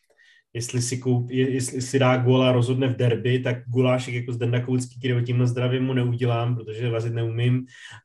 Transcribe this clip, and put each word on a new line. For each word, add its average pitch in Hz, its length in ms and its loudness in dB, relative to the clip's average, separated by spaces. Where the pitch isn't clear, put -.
jestli 120 260 -4
si 123 140 -4
koup-, 123 340 0
je-, 131 200 2
jestli 131 320 -4
si 135 160 -2
dá 127 180 4
gól 127 260 4
a 127 100 4
rozhodne 127 360 2
v 120 80 -2
derby, 123 420 2
tak 123 300 -4
Gulášek 127 460 0
jako 120 180 -6
Zdenda 120 280 0
Koucký, 127 380 -4
který 123 160 -2
ho 120 60 2
tímhle 123 260 0
zdravím, 127 380 0
mu 131 100 0
neudělám, 120 640 0
protože 110 340 -6
vařit 113 220 -2
neumím, 117 540 0